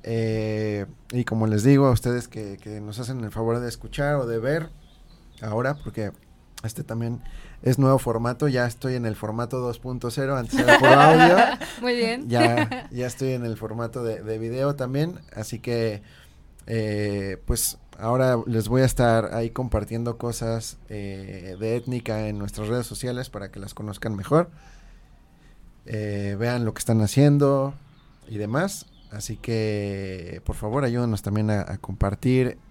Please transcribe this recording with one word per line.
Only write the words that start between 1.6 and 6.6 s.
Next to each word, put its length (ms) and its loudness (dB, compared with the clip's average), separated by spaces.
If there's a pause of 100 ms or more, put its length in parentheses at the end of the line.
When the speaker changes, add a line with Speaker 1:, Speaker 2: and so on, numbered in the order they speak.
Speaker 1:
digo 240 6
a 40 6
ustedes 380 0
que, 320 -12
que 180 -12
nos 200 -12
hacen 260 -8
el 60 -8
favor 280 -2
de 80 -6
escuchar 480 -4
o 100 -2
de 140 -2
ver 300 -2 (720)
ahora, 420 -2
porque 300 -6 (500)